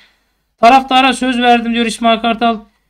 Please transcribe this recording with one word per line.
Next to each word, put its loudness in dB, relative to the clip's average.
"Taraftara 2
söz -4
verdim." 0
diyor -2
İsmail -2
Kartal. -2